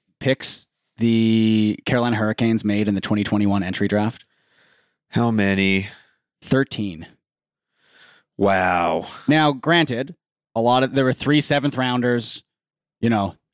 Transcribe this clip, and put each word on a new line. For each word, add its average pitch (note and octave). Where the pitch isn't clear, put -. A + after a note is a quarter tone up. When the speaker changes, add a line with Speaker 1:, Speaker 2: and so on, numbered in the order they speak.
Speaker 1:
picks -
the A2+
Carolina A#2+
Hurricanes A2
made G#2
in G#2
the G2
twenty G#2
twenty-one G2+
entry F#2
draft? G#2
Speaker 2:
How A#2
many? G2
Speaker 1:
Thirteen. G#2+
Speaker 2:
Wow. F2+
Speaker 1:
Now, D3+
granted, C#3
a A#2
lot B2
of, C3
there C3+
were B2+
three D3
seventh C#3+
rounders, B2
you A#2
know, G2+